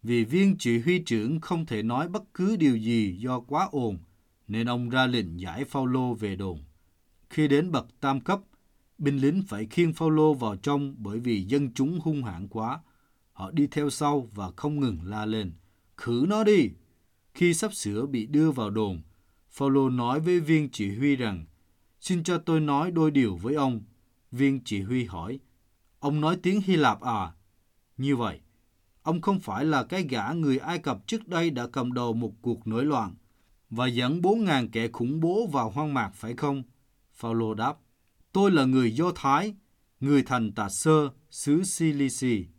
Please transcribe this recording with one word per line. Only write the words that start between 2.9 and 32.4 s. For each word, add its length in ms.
do 200
quá 300
ồn, 280
nên 180
ông 220
ra 180
lệnh 340
giải 240
Phaolô 500
về 220
đồn. 280
Khi 180
đến 240
bậc 140
tam 200
cấp, 200
binh 180
lính 260
phải 240
khiêng 260
Phaolô 420
vào 220
trong 420
bởi 220
vì 220
dân 320
chúng 260
hung 240
hãn 240
quá. 320
Họ 180
đi 160
theo 240
sau 440
và 220
không 240
ngừng 240
la 220
lên, 260
"Khử 320
nó 160
đi!" 260
Khi 200
sắp 200
sửa 320
bị 200
đưa 240
vào 200
đồn, 320
Phaolô 400
nói 300
với 200
viên 280
chỉ 280
huy 200
rằng, 300
"Xin 220
cho 160
tôi 220
nói 300
đôi 200
điều 260
với 180
ông." 280
Viên 340
chỉ 180
huy 220
hỏi, 360
"Ông 220
nói 220
tiếng 180
Hy 160
Lạp 240
à?" 320
Như 200
vậy, 240
ông 180
không 200
phải 240
là 180
cái 200
gã 300
người 260
Ai 200
Cập 280
trước 220
đây 220
đã 160
cầm 260
đầu 200
một 200